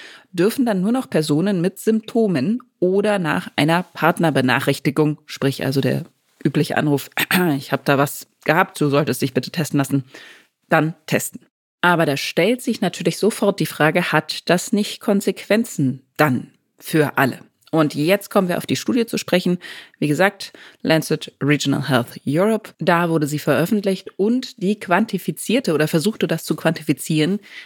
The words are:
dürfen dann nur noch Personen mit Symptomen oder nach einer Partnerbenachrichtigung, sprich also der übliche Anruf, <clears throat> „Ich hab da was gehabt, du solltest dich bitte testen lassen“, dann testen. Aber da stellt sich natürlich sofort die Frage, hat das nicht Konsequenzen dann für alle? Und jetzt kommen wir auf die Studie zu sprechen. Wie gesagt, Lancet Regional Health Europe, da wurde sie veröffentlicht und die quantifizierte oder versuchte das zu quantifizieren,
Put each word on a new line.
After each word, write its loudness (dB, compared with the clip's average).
dürfen 0
dann 0
nur 0
noch -4
Personen 0
mit -2
Symptomen 0
oder 2
nach -2
einer 2
Partnerbenachrichtigung, 2
sprich -2
also 0
der -2
übliche 0
Anruf, 0
<clears throat> 2
„Ich -4
hab -4
da 2
was -2
gehabt, 0
du 2
solltest 0
dich -2
bitte -2
testen -2
lassen“, 0
dann 2
testen. -4
Aber 4
da 0
stellt 0
sich -4
natürlich -2
sofort 0
die 0
Frage, 0
hat -2
das 0
nicht -2
Konsequenzen -2
dann 0
für 0
alle? 0
Und 2
jetzt 0
kommen 0
wir -2
auf -6
die 0
Studie -2
zu -6
sprechen. 0
Wie -2
gesagt, 0
Lancet 0
Regional 0
Health 0
Europe, 0
da 2
wurde 2
sie -4
veröffentlicht 0
und -2
die 0
quantifizierte 0
oder 2
versuchte 0
das -4
zu -4
quantifizieren, -2